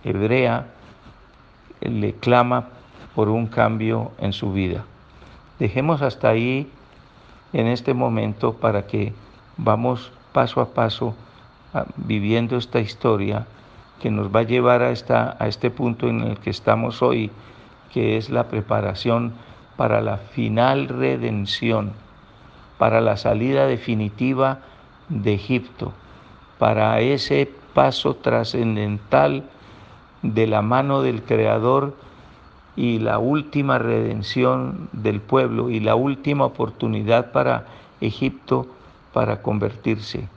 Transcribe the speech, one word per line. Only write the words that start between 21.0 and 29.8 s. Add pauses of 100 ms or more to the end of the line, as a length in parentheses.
para
la
salida
definitiva (500)
de
Egipto, (680)
para
ese (220)
paso
trascendental (800)